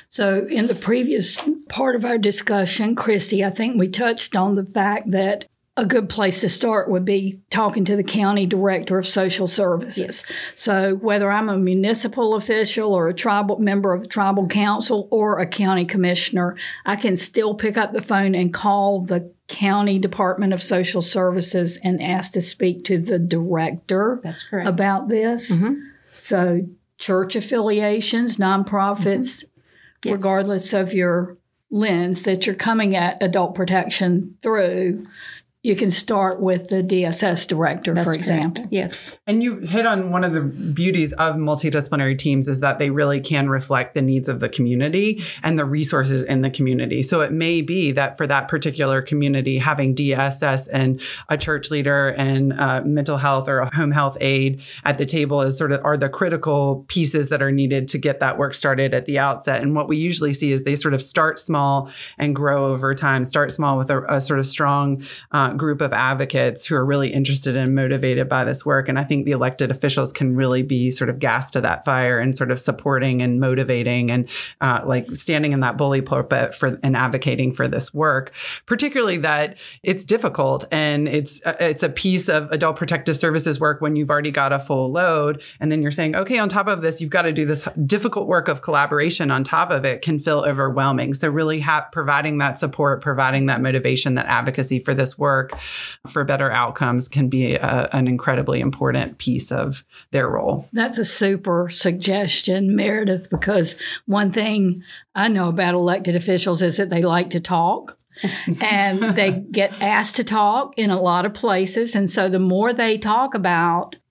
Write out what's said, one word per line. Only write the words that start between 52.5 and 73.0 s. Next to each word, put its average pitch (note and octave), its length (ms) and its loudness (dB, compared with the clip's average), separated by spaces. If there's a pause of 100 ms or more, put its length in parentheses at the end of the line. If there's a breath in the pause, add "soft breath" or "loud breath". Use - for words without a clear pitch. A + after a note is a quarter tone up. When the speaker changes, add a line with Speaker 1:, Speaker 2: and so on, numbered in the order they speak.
Speaker 3:
uh, C3 300 0
mental D3 320 0
health C3+ 320 2
or C3 120 2
a B2 120 -2
home D3 200 0
health C#3+ 280 0
aide C3+ 420 0 (220 loud breath)
at C#3+ 140 0
the C#3+ 80 -2
table C#3+ 360 0
is C3+ 140 2
sort D3+ 140 0
of, C#3 140 0
are D3 120 2
the C#3 120 0
critical C#3+ 800 0
pieces D3+ 400 2
that D3 120 0
are C#3 120 2
needed C3+ 340 2
to C#3 120 -2
get C#3 200 0
that C3+ 180 0
work C#3 180 -2
started C3+ 400 0
at B2+ 100 0
the C#3 160 0
outset. C3+ 420 0
And C#3+ 140 0
what D3+ 100 0
we D#3 100 0
usually D#3+ 360 0
see C#3 180 -2
is C3+ 140 0
they C#3+ 100 0
sort C#3+ 180 0
of C3 80 2
start D#3 380 2
small C#3 500 0 (300 loud breath)
and D3 160 0
grow C#3 380 2
over C3+ 240 0
time, C3+ 280 2
start C#3 280 0
small C#3 260 0
with C3 140 0
a, C3+ 100 0 (100)
a C#3 80 2
sort C3+ 200 0
of C3+ 80 0
strong, C#3+ 560 0 (260 loud breath)
uh, C3+ 220 2
group D3 300 -2
of C#3 100 0
advocates B2+ 720 0
who E3 100 -2
are C3 80 2
really C#3 300 2
interested C3+ 460 0
and C3 160 0
motivated C3 520 0
by C3 160 0
this B2 220 -4
work. C3+ 240 0
And C3+ 100 -2
I C#3+ 60 -2
think C#3 220 -2
the C#3+ 60 0
elected B2+ 380 0
officials C3+ 400 -2
can C3 240 0
really B2+ 280 2
be B2+ 280 0
sort B2 200 -2
of B2 80 -4
gas C3 320 0
to C3 100 -2
that - 240 -2
fire B2+ 340 2
and B2+ 160 0
sort B2+ 160 -2
of B2+ 80 -2
supporting C3 600 0